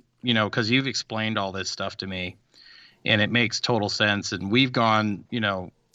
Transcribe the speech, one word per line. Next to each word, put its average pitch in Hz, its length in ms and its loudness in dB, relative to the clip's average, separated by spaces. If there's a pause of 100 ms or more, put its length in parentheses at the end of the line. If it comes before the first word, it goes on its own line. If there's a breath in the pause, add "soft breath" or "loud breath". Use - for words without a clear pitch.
(220)
you 123 120 0
know, 107 160 2
'cause 110 200 -2
you've 135 180 2
explained 110 500 -4
all 98 140 -2
this 95 180 -8
stuff - 280 -8
to 95 100 -10
me, 92 300 -8 (680 loud breath)
and 107 160 4
it 104 100 2
makes 117 280 2
total 104 300 0
sense. 104 420 0
And 98 200 -4
we've 127 200 4
gone, 107 580 2
you 123 120 -4
know, 98 300 -2 (240)